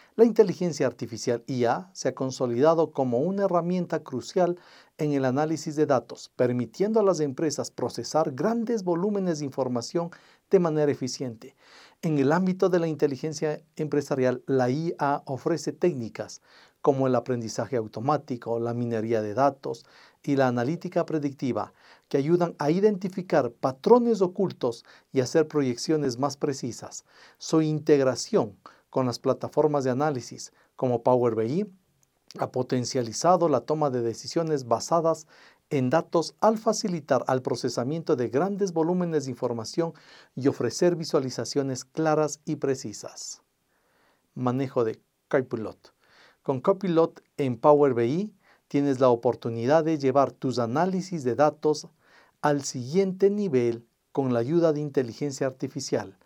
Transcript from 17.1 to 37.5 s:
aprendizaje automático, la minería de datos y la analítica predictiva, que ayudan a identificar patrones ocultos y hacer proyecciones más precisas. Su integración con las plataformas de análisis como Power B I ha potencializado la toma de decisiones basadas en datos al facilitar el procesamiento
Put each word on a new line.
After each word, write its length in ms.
aprendizaje 600
automático, 800
la 160
minería 480
de 120
datos 520
y 140
la 100
analítica 580
predictiva, 680
que 80
ayudan 420
a 140
identificar 800
patrones 720
ocultos 640
y 80
hacer 260
proyecciones 720
más 200
precisas. 640
Su 240
integración 960
con 180
las 120
plataformas 640
de 60
análisis 640
como 260
Power 320
B 120
I 260
ha 100
potencializado 1000
la 100
toma 300
de 120
decisiones 640
basadas 640
en 200
datos 500
al 180
facilitar 720
el 140
procesamiento 720